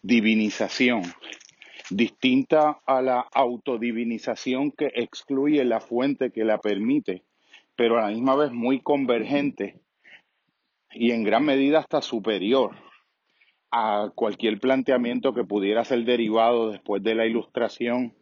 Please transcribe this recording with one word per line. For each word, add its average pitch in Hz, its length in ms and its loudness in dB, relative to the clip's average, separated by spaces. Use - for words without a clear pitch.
divinización, 110 1000 2
distinta 131 960 2
a 131 160 2
la 127 180 0
autodivinización 120 1500 -2
que 143 220 -2
excluye 135 720 0
la 117 160 0
fuente 131 500 -2
que 110 140 -4
la 107 140 2
permite, 104 640 -2
pero 117 220 4
a 113 40 0
la 104 60 -2
misma 120 260 0
vez 143 160 2
muy 120 300 -2
convergente 131 1000 -2
y 120 200 0
en 117 100 0
gran 107 220 2
medida 143 360 2
hasta 143 220 -4
superior 107 720 -2
a 107 440 0
cualquier 107 440 -2
planteamiento 127 760 0
que 117 120 -4
pudiera 101 400 0
ser 120 200 -2
derivado 113 680 2
después 98 320 -6
de 110 120 0
la 113 120 0
Ilustración 117 960 -4